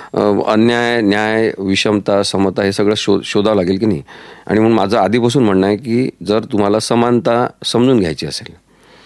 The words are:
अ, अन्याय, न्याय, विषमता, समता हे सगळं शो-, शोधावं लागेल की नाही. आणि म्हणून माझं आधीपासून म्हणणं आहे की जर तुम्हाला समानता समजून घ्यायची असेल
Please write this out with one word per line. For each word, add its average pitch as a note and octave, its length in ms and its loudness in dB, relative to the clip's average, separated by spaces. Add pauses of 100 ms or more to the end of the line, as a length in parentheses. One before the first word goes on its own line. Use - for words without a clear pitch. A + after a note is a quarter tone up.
(140)
अ, G#2 380 0
अन्याय, A#2+ 500 2
न्याय, G#2+ 560 0
विषमता, G2 680 0
समता G2 400 -2
हे G2 80 0
सगळं G#2 260 0
शो-, G2+ 260 0
शोधावं G#2+ 320 0
लागेल F#2+ 220 0
की G#2+ 80 -2
नाही. E2+ 180 -2 (440)
आणि G2+ 120 0
म्हणून A2+ 180 2
माझं G2+ 200 0
आधीपासून A#2 460 2
म्हणणं F#2+ 240 2
आहे G#2 100 0
की A#2+ 320 -2 (180)
जर A2 160 0
तुम्हाला G#2 360 0
समानता A#2+ 680 0 (180)
समजून B2 340 2
घ्यायची E2 260 -4
असेल - 440 -14 (360)